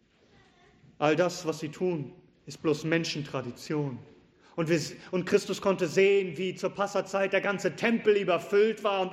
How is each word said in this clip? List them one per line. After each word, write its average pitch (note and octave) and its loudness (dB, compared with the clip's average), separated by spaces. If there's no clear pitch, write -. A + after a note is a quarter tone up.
All D3+ 4
das, F3 0
was D#3 -4
sie D#3 -6
tun, D#3+ -4
ist - -16
bloß D3+ 0
Menschentradition. D3 -4
Und E3 -2
wir, E3 4
und F3+ -2
Christus G3 0
konnte F#3 0
sehen, F#3+ 2
wie F#3 -4
zur F#3+ -4
Passazeit G3 -2
der F#3+ 4
ganze F#3+ -2
Tempel G#3+ 2
überfüllt G3+ 2
war G3 0
und F#3 -2